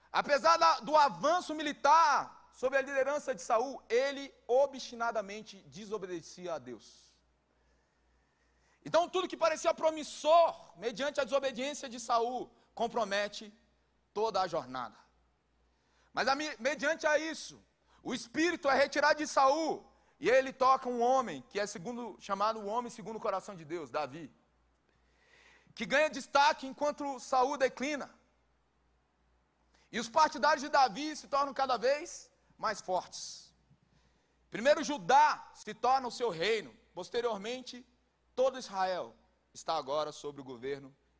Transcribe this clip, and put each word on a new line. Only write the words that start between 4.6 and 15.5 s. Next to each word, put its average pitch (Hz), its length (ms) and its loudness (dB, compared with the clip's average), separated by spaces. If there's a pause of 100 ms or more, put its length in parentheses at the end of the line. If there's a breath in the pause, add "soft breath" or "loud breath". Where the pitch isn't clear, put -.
desobedecia 180 920 -10
a 147 40 -6
Deus. 120 440 -16 (1800)
Então, 320 220 2
tudo 370 220 -2
que - 80 -10
parecia 320 360 2
promissor, 320 1040 2
mediante 254 420 -4
a 277 40 0
desobediência 269 640 -4
de 240 120 -12
Saul, 233 520 -2 (240 soft breath)
compromete 208 760 -4 (640)
toda 208 280 0
a 190 60 0
jornada. 127 500 -6 (1120)